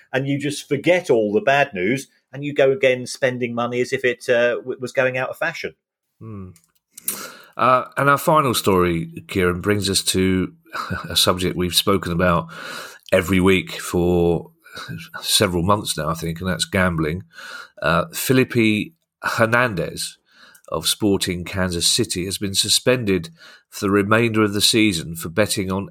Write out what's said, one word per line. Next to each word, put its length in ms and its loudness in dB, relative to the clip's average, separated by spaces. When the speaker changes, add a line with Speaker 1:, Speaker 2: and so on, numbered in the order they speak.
Speaker 1:
and 160 -2
you 100 0
just 300 -6
forget 420 2
all 220 2
the 80 2
bad 340 2
news, 320 -2
and 120 -10
you 80 -6
go 180 4
again 340 2
spending 480 -4
money 280 -2
as 120 -2
if 120 -2
it, 240 -2
uh, 280 2
w-, 220 -8
was 140 -8
going 260 0
out 120 -4
of 60 -12
fashion. 380 -8
Speaker 2:
Mm. 340 -14
Uh, 300 2
and 120 2
our 80 6
final 380 2
story, 720 0
Kieran, 340 0
brings 300 0
us 140 -2
to 500 0
<laughs> 300 -8
a 60 -8
subject 400 2
we've 180 -2
spoken 380 0
about 340 2
every 300 4
week 320 4
for 800 0
several 400 2
months 340 0
now, 120 -4
I 60 -2
think, 260 -6
and 100 -4
that's 160 -2
gambling. 580 0
Uh, 320 0
Felipe 800 0
Hernandez 960 -2
of 180 -4
Sporting 600 0
Kansas 400 -2
City 400 0
has 100 -6
been 180 -6
suspended 760 0
for 160 -4
the 40 2
remainder 520 4
of 100 2
the 80 -2
season 560 2
for 140 -10
betting 420 -2
on 180 -4